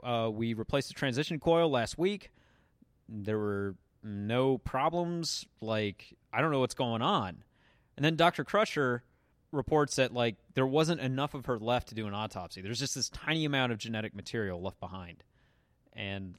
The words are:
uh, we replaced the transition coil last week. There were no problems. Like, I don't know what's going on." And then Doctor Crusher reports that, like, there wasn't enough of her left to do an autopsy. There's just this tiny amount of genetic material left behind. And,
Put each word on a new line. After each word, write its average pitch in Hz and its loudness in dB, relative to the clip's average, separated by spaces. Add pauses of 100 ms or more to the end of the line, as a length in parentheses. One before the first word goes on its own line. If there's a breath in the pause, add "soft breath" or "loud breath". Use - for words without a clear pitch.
uh, 117 0
we 113 0
replaced 113 -2
the - -12
transition 143 0
coil 165 4
last 120 0
week. 190 -2 (760)
There 107 -4
were 101 -2 (280)
no 113 0
problems. 170 -2 (140)
Like, 107 -2 (180)
I 120 2
don't 156 2
know 139 2
what's 127 0
going 117 0
on." 127 0 (520)
And 135 -4
then 160 4
Doctor 170 6
Crusher 135 2 (480)
reports 147 2
that, 127 2
like, 120 2 (180)
there 135 4
wasn't 160 2
enough 131 -2
of 135 -10
her 123 0
left 117 0
to 107 -12
do 110 -4
an 101 -6
autopsy. 101 -6
There's 113 -6
just 139 -4
this 127 -4
tiny 156 -2
amount 135 2
of 110 -2
genetic 110 -6
material 98 -4
left 95 -8
behind. 87 -12 (720)
And, 98 -8